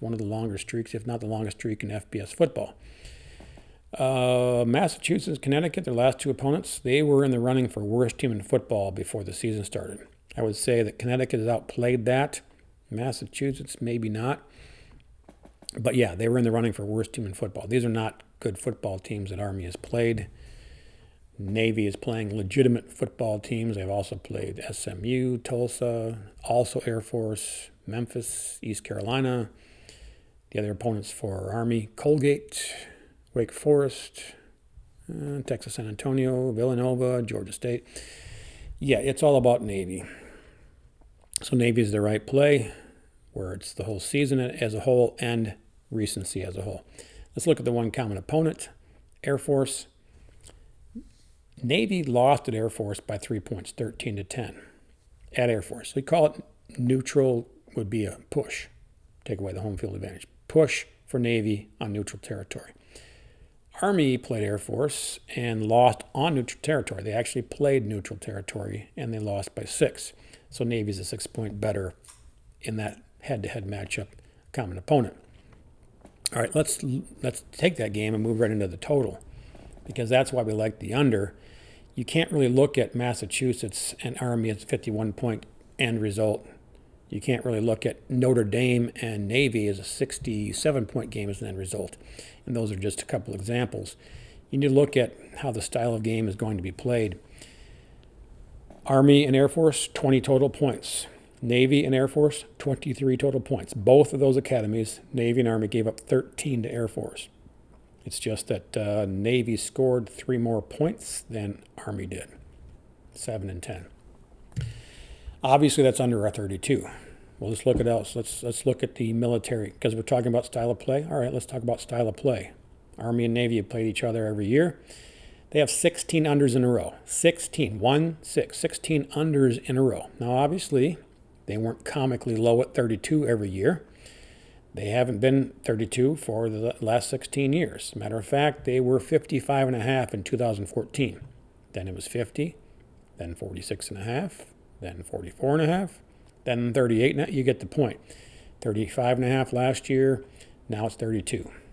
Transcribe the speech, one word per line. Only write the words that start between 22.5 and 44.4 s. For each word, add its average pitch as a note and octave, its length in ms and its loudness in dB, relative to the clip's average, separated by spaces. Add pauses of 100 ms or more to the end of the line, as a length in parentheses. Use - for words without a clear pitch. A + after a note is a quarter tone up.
football G#2+ 480 -4
teams. A2+ 340 -4
They've F#2+ 140 -4
also G2 280 -2
played - 440 -8
S - 260 -8
M F#2+ 180 -8
U, B2+ 340 0
Tulsa, A#2 800 -2 (260)
also A#2+ 400 2
Air A2+ 160 -2
Force, - 720 -6 (160)
Memphis, - 760 -6
East G#2+ 220 -6
Carolina. A#2+ 640 -2 (1000)
The - 100 -2
other G#2 120 -2
opponents G#2 380 -4
for F#2+ 400 -6
Army, A2+ 460 0
Colgate, C#3+ 800 0 (580)
Wake A#2 180 0
Forest, - 720 2 (880)
uh, C#3+ 300 -6
Texas B2 340 -6
San A2 140 -6
Antonio, C3 640 0
Villanova, B2 720 2
Georgia G#2 300 -6
State. A#2+ 340 -4 (920)
Yeah, C3+ 200 6
it's C3+ 240 0
all C#3+ 140 8
about B2 260 6
Navy. F#2+ 420 -4 (1400)
So - 140 0
Navy A#2+ 240 4
is G#2 120 2
the G#2+ 100 2
right G#2+ 220 0
play, C#3 480 4 (600)
where F#2 220 -8
it's - 180 -12
the G2 120 -8
whole G#2 160 -6
season C#3 380 0
as B2 360 -2